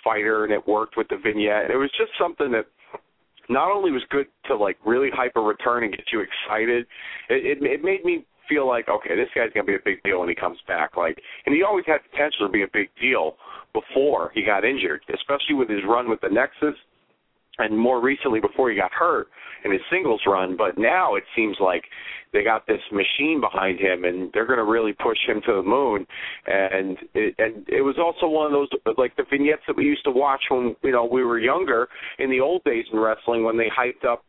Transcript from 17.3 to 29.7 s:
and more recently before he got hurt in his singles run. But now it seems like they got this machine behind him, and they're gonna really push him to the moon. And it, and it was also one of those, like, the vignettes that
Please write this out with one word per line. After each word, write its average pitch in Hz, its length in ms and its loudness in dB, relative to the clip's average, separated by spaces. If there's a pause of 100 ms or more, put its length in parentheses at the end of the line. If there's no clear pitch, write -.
and 107 200 0
more 123 240 4
recently 131 380 0
before 120 300 2
he 101 80 -2
got 92 140 0
hurt 165 360 0 (360)
in 101 80 -2
his 92 100 2 (100)
singles 156 360 0
run. 92 300 2
But 98 200 0
now 123 380 4
it 98 80 -2 (120)
seems 107 240 0
like 90 240 2 (500)
they 101 100 4
got 110 240 0
this 101 140 2 (100)
machine 135 480 0
behind 95 400 0
him, 90 240 2
and 90 300 -2
they're 113 120 2
gonna 120 200 2
really 110 260 2
push 110 340 -2
him 110 200 0
to 117 80 2
the 95 100 0
moon. 110 420 2 (400)
And 95 520 0 (160)
it, 107 240 0
and 110 320 -2
it 127 120 2
was 139 160 0
also 170 300 0
one 156 200 2
of 147 40 -4
those, 143 160 2 (300)
like, 127 180 2
the 135 160 0
vignettes 143 360 2
that 151 100 -2